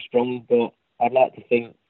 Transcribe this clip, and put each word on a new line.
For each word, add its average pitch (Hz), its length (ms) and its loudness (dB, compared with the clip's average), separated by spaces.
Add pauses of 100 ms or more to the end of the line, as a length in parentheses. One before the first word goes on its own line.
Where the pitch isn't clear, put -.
strong, 123 400 -2
but 120 260 0 (280)
I'd 120 120 0
like 131 240 2
to 107 120 -20
think 117 280 -2 (140)